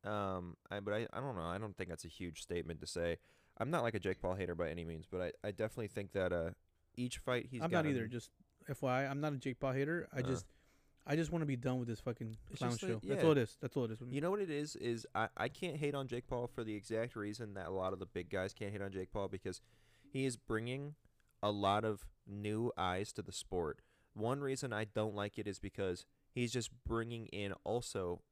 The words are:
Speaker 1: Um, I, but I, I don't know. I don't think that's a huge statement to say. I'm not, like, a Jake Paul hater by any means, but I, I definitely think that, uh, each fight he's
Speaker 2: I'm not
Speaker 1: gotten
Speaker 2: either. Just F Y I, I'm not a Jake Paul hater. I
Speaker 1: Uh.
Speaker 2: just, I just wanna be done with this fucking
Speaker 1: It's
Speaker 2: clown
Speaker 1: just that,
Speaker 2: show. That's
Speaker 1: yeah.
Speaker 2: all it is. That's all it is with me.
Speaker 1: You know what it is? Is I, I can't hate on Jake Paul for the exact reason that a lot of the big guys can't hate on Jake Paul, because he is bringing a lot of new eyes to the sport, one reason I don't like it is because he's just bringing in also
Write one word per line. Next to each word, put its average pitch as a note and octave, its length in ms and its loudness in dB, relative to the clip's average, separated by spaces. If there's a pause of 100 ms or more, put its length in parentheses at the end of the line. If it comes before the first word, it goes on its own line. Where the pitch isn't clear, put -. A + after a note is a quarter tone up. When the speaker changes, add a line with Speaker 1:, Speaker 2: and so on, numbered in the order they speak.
Speaker 1:
Um, F#2+ 520 0 (140)
I, G2+ 100 -2
but G2+ 140 2
I, A2+ 180 2
I - 80 -4
don't C3 160 -4
know. F2 80 -2
I F2 140 -2
don't G#2 180 -4
think F2 140 -4
that's E2 140 -6
a E2+ 40 -8
huge E2 340 -6
statement E2+ 380 -2
to - 60 -8
say. E2+ 320 2 (400)
I'm A#2 120 -2
not, D#3+ 140 2
like, A2+ 100 2
a G#2 60 0
Jake F2+ 200 0
Paul F2+ 140 0
hater F2+ 200 0
by E2 160 0
any E2+ 140 -4
means, E2 260 -6
but F2+ 100 -2
I, F2+ 280 -2
I - 40 0
definitely G#2+ 360 -2
think G2+ 240 -6
that, F#2 200 4
uh, E2 180 2 (480)
each B2 200 -2
fight B2 320 0
he's B2+ 100 -6
Speaker 2:
I'm E3 100 0
not F3 140 6
Speaker 1:
gotten D3+ 60 4
Speaker 2:
either. A#2+ 180 2
Just A#2+ 220 -6 (380)
F C#3 140 -4
Y B2+ 200 4
I, C#3 40 2
I'm C#3 140 0
not D3 140 2
a - 20 0
Jake B2+ 240 -2
Paul C3+ 120 2
hater. D3 420 0
I C#3 60 0
Speaker 1:
Uh. - 20 2
Speaker 2:
just, B2 240 0 (600)
I C#3+ 80 2
just D#3 160 2
wanna E3 160 2
be C#3 100 2
done B2+ 220 2
with B2 100 0
this A2+ 120 -2
fucking A2+ 360 -4 (140)
Speaker 1:
It's - 80 -10
Speaker 2:
clown B2 120 2
Speaker 1:
just A#2 100 0
that, - 60 -2
Speaker 2:
show. A2+ 180 0
That's G2+ 160 2
Speaker 1:
yeah. E3 60 8
Speaker 2:
all D#3+ 60 12
it D3 60 8
is. A#2 220 0
That's - 160 -4
all C3 80 4
it A2 60 -2
is A2 100 -6
with B2 80 -10
me. B2+ 60 -4
Speaker 1:
You C#3 80 2
know E3+ 80 2
what G#3 100 0
it F#3+ 100 -2
is? D3+ 260 -2
Is A#2 380 -2
I, A2 220 2
I A2 120 0
can't - 280 -4
hate C#3+ 180 0
on C#3 140 -2
Jake A#2+ 180 -4
Paul B2 200 0
for A#2+ 180 -4
the G#2+ 100 -2
exact A2+ 420 0
reason G#2+ 380 -4
that F#2+ 120 -4
a E2 40 -4
lot F#2+ 220 2
of F#2 60 -4
the F#2 80 -6
big F2 240 -4
guys F#2+ 240 0
can't G2+ 180 -4
hate G2+ 100 -4
on G2 100 -2
Jake F#2 200 -4
Paul, G2 160 0
because F#2 320 -4 (480)
he C3+ 160 0
is B2+ 140 2
bringing B2+ 560 -2 (480)
a G#2 80 4
lot G#2 340 6
of G#2+ 220 0 (200)
new G#2 520 0
eyes F#2 340 2
to G#2 100 -4
the F2+ 100 -8
sport, E2+ 500 -2 (340)
one A#2+ 240 2
reason C3 320 -2
I G#2+ 120 0
don't G#2+ 300 0
like G2+ 240 -2
it G#2 80 -4
is G2 120 -2
because F#2+ 480 -2 (260)
he's A#2+ 200 2
just B2 180 0 (160)
bringing A#2 400 -2
in G2 260 -4 (120)
also F#2+ 680 0